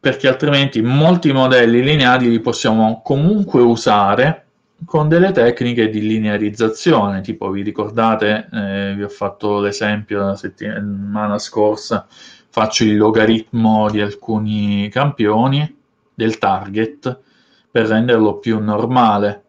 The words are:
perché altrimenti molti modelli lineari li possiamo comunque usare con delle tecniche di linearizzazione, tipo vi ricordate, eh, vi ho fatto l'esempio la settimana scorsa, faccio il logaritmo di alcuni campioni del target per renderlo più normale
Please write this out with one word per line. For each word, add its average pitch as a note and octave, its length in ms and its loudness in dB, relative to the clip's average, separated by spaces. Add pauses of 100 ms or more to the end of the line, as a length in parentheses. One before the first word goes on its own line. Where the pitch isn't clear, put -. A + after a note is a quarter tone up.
perché C#3 260 0
altrimenti C#3 540 0
molti D#3 500 2
modelli B2+ 500 4
lineari B2+ 480 2
li A2+ 120 0
possiamo A2+ 600 0
comunque D#3+ 600 2
usare A#2 800 2 (440)
con D3+ 220 0
delle F3 240 4
tecniche A#2+ 580 0
di G#2+ 120 -4
linearizzazione, G#2+ 1200 0
tipo G2+ 280 -8
vi G2 140 -6
ricordate, G#2+ 920 -2
eh, G2 420 -6
vi G2+ 60 -8
ho G2+ 80 -8
fatto G2+ 500 -4
l'esempio G#2 600 -4
la G2 160 -2
settimana G#2 1040 -6
scorsa, G#2+ 680 -2 (440)
faccio A2 340 0
il G#2+ 120 4
logaritmo A2 920 2
di G#2+ 120 -2
alcuni G#2 880 -4
campioni C3+ 840 0 (380)
del A2 240 -2
target G2+ 840 -4 (520)
per A2 160 0
renderlo A2 500 2
più A2 220 -2
normale G#2+ 880 0